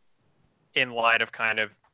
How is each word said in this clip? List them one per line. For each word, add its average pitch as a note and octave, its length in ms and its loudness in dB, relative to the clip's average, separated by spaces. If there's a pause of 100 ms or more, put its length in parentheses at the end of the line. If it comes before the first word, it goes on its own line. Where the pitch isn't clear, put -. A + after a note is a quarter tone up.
(760)
in B2+ 180 0
light A2+ 300 2
of A2 100 -4
kind A2 260 -2
of, G#2+ 120 -2 (240)